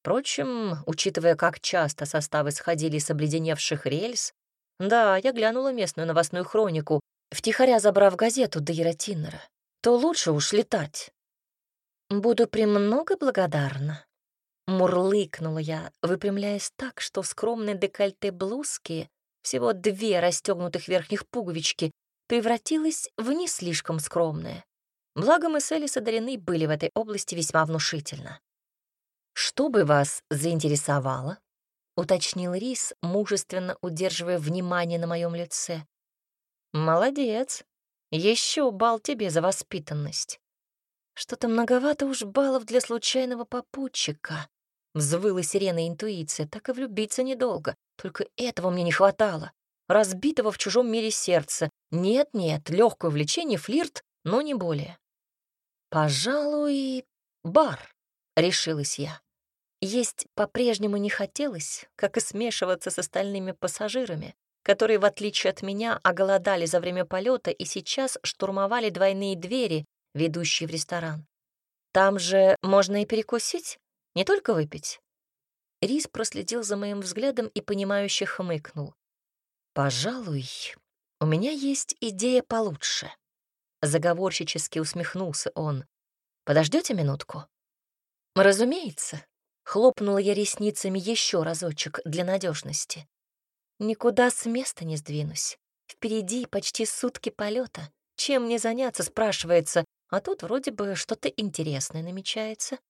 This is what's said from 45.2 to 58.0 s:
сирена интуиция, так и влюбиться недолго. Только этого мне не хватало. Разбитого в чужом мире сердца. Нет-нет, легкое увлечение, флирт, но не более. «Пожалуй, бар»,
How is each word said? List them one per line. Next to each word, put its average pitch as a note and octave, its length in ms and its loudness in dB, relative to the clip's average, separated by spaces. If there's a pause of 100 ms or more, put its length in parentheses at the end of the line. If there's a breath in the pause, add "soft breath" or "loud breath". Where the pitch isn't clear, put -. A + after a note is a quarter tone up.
сирена E3+ 460 0
интуиция, E3+ 580 -6
так - 220 -12
и C4 40 -2
влюбиться A#3+ 520 -4
недолго. A#3 500 -2 (220)
Только - 300 -8 (100)
этого G#3+ 340 -2
мне F3+ 140 0
не E3+ 80 2
хватало. F#3+ 580 2 (380)
Разбитого G#3 640 4
в - 60 -10
чужом A3+ 320 2
мире A3 200 0
сердца. E3 580 0 (220)
Нет-нет, F3+ 800 0
легкое G3 400 4
увлечение, E3+ 480 0
флирт, - 460 -2 (200)
но G#3 160 2
не D4 140 -2
более. E3 440 -4 (920)
«Пожалуй, C4 1120 0 (380)
бар», G3+ 380 4 (560)